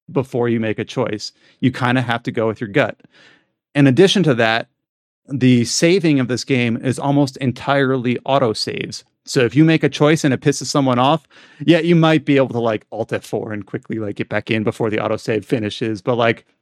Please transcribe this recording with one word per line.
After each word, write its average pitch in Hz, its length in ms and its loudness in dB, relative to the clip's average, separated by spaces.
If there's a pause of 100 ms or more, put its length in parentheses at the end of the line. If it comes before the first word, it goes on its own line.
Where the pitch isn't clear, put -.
(120)
before 123 380 -2
you 117 100 0
make 110 200 -4
a 110 40 -4
choice. 107 480 -6 (300)
You 131 100 2
kinda 127 300 2
have 117 220 -4
to 123 80 -8
go 110 160 -2
with 107 120 -4
your 113 100 -8
gut. 107 300 0 (760)
In 143 120 6
addition 180 360 4
to 156 100 2
that, 113 340 0 (640)
the 127 340 4
saving 165 560 2
of 127 80 -2
this 120 160 -4
game 120 320 -2
is 123 240 -4
almost 143 380 0
entirely 131 880 -2
autosaves. - 800 -2 (200)
So - 180 -2
if 120 140 0
you 151 80 6
make 160 200 2
a 156 40 4
choice 151 360 2
and 135 100 2
it 120 80 -4
pisses 139 240 -2
someone 131 320 0
off, 139 300 2 (360)
yeah, 156 140 6
you 170 180 2
might 160 300 4
be 143 120 2
able 131 120 2
to, 113 100 -4
like, 113 320 -2
Alt 113 220 -6
F 101 100 -4
four 110 300 -8
and 101 140 -10
quickly, - 320 -8
like, 104 160 -8
get - 140 -8
back 107 200 -4
in 110 140 0
before 113 260 -2
the 104 80 -2
autosave 110 480 -4
finishes. 110 560 -4
But, 123 140 -2
like, 117 280 0 (180)